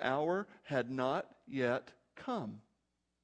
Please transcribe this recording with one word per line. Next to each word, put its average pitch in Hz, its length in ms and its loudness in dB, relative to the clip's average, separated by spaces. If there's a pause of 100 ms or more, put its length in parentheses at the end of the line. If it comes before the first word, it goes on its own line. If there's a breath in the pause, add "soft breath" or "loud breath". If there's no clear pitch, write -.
hour 160 460 2 (160 soft breath)
had 123 280 0
not 131 360 0 (220)
yet 127 420 0 (240)
come. 117 460 -6 (640)